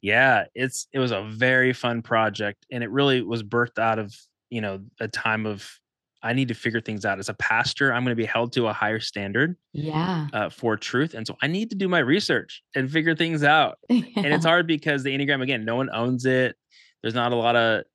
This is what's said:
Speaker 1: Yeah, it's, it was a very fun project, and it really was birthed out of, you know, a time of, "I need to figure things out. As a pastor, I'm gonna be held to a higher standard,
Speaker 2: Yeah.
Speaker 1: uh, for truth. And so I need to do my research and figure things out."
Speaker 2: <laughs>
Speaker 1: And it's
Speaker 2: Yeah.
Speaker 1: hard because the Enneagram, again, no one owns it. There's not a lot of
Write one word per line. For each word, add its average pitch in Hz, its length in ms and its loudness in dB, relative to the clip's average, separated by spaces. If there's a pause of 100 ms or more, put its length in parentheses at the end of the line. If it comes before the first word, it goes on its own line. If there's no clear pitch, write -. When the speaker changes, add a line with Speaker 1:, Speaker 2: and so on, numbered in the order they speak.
Speaker 1:
Yeah, 110 440 4 (100)
it's, 131 380 -6
it 139 60 -2
was 127 140 0
a 98 120 -2
very 127 500 2
fun 120 280 -2
project, 107 680 -2
and 123 120 -6
it 117 80 -6
really 135 320 2
was 113 200 -4
birthed 117 360 -2
out 113 200 2
of, 104 160 -8 (340)
you 120 120 -6
know, 98 200 -6 (200)
a 113 80 -6
time 110 380 -2
of, 104 220 -8 (560)
"I 113 100 -2
need 131 140 0
to 113 60 -2
figure 117 260 -4
things 107 240 -8
out. 98 140 -2
As 95 100 -8
a 107 60 -6
pastor, 123 580 0
I'm 120 120 0
gonna 123 120 0
be 113 100 0
held 117 260 -2
to 120 140 2
a 107 60 0
higher 107 280 -2
standard, 110 560 -2 (160)
Speaker 2:
Yeah. 156 600 -4
Speaker 1:
uh, 104 180 -2
for 110 260 -2
truth. 139 380 -4
And 110 120 -8
so - 140 -10
I 131 80 0
need 202 220 -4
to 208 60 -8
do 190 120 -2
my 180 120 4
research 147 640 0 (120)
and 135 160 -2
figure 160 260 2
things 165 280 0
out." 147 400 4
Speaker 2:
<laughs> - 60 -20
Speaker 1:
And 240 140 4 (220)
it's 151 180 2
Speaker 2:
Yeah. 165 60 6
Speaker 1:
hard 170 160 4
because 151 380 0
the 135 120 -2
Enneagram, 139 260 0
again, 127 220 -2
no 113 120 -2
one 131 160 -2
owns 123 340 0
it. 127 280 2 (460)
There's 113 140 -4
not 120 180 0
a 120 40 2
lot 117 200 4
of 113 280 4 (100)